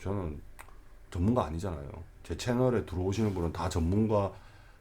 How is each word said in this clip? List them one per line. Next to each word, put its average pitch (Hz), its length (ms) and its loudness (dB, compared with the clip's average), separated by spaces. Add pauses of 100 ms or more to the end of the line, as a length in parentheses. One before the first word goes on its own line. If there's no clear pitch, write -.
저는 90 380 -4 (720)
전문가 98 360 2
아니잖아요. 80 420 -4 (360)
제 87 120 -4
채널에 123 480 2
들어오시는 98 480 2
분은 85 200 0
다 90 160 -2
전문가, 98 640 2 (480)